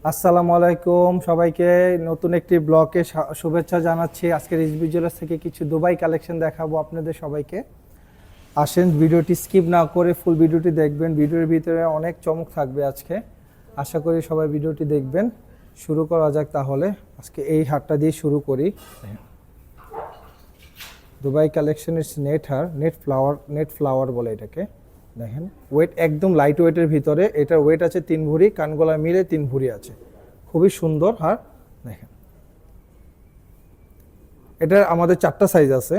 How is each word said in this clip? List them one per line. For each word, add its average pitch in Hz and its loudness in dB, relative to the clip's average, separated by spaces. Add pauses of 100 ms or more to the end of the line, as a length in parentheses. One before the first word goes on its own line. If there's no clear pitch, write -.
(100)
আসসালামু 175 2
আলাইকুম 175 2
সবাইকে, 175 2 (100)
নতুন 165 -2
একটি 170 2
ব্লগে 160 2
শা-, 151 -6
শুভেচ্ছা 170 -2
জানাচ্ছি। 165 -4
আজকে 156 -4
রিজভী 160 -2
জুয়েলার্স 170 -2
থেকে 165 -8 (100)
কিছু - -10
দুবাই 160 0
কালেকশন 165 -4
দেখাবো 156 -6
আপনাদের 156 -6
সবাইকে। 147 -8 (960)
আসেন, 151 2 (140)
ভিডিওটি 165 4
স্কিপ 185 0
না 170 2 (140)
করে 175 2
ফুল 170 2
ভিডিওটি 165 2
দেখবেন। 151 0 (100)
ভিডিওর 160 2
ভিতরে 165 0
অনেক 160 -2 (100)
চমক 160 -4 (100)
থাকবে 143 -4
আজকে, - -10 (680)
আশা 160 -6
করি 165 0 (120)
সবাই 156 -2
ভিডিওটি 151 -4
দেখবেন। 147 -2 (540)
শুরু 156 -2
করা 160 2
যাক 151 -2 (100)
তাহলে, 139 -2 (320)
আজকে - -16 (140)
এই 156 2
হারটা 151 -2
দিয়ে 156 2
শুরু 147 -2 (100)
করি। 135 0 (2500)
দুবাই 147 2
কালেকশনের 151 -2 (120)
নেট 143 -2
হার, 139 -2 (160)
নেট 160 -2
ফ্লাওয়ার, 135 0 (140)
নেট 147 -6
ফ্লাওয়ার 131 -2
বলে 117 -4
এটাকে। 107 -12 (560)
দেখেন, 120 -10 (280)
ওয়েট 160 4
একদম 165 2 (100)
লাইট 143 4
ওয়েটের 165 4
ভিতরে, 151 2 (180)
এটার 160 2
ওয়েট 156 4
আছে 170 0
তিন 156 -2 (100)
ভরি, 165 4 (120)
কানগলা 156 0 (100)
মিলে 180 2
তিন 156 -2
ভরি 131 -2
আছে। - -20 (560)
খুবই 180 4 (100)
সুন্দর 160 0
হার। 170 0 (500)
দেখেন, - -18 (2500)
এটা 175 4 (160)
আমাদের 170 2
চারটা 185 2
সাইজ 151 4 (100)
আছে। 165 -4